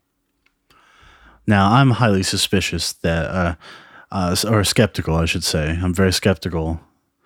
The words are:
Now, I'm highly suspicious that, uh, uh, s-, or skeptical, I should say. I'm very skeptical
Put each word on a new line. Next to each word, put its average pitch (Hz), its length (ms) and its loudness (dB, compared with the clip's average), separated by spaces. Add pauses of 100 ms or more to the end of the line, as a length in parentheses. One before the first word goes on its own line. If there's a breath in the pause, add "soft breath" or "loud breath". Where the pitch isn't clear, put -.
(1500 soft breath)
Now, 101 260 4
I'm 131 200 6
highly 107 300 2
suspicious - 680 -2
that, 82 340 -2
uh, 87 280 -2 (560 loud breath)
uh, 90 220 -2
s-, 101 120 -2
or 107 200 2
skeptical, 92 500 -4
I 82 100 0
should 85 200 -4
say. 80 360 -4
I'm 90 140 -2
very 92 180 0
skeptical 82 680 -2 (460 soft breath)